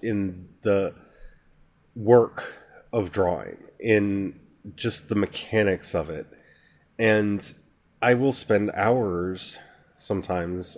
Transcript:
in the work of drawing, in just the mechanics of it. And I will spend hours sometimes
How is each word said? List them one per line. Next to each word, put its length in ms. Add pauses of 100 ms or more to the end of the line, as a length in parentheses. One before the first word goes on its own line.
in 460 (140)
the 300 (1000)
work 600 (380)
of 200
drawing, 440 (220)
in 640 (340)
just 340
the 60
mechanics 800
of 160
it. 160 (720)
And 540 (500)
I 120
will 180
spend 420
hours 840 (380)
sometimes 800